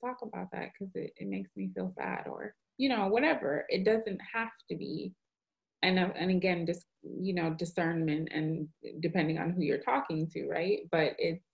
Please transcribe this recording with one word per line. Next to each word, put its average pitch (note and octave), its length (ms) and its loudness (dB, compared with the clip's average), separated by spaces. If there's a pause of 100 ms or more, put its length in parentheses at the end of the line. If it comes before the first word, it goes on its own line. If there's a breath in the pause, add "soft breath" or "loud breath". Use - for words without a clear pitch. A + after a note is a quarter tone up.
talk B3 200 -6
about F#3 280 -6
that F#3 260 -6
'cause F#3+ 180 -10
it, - 220 -6
it G3 100 -8
makes G3 280 -6
me G3 180 -4
feel F#3 240 -4
sad," - 300 -4
or, - 280 -10 (220)
you C4+ 120 2
know, G#3+ 180 2
whatever. A#3+ 640 2
It F#3+ 160 2
doesn't A3 340 2 (140)
have A3+ 180 -2 (180)
to - 80 -4
be. - 360 -6 (720)
And, F#3 160 6
uh, F#3 160 4
and F3+ 160 2
again, F3+ 340 4
just, F3 200 -2 (180)
you F#3+ 300 -4
know, E3 200 2
discernment E3 760 0
and D#3 380 0 (320)
depending E3 380 2
on F3 120 0
who F3+ 120 0
you're C#3 200 2
talking E3+ 480 0
to, - 180 -6
right? E3+ 420 0
But D#3+ 280 4
it's, E3+ 340 0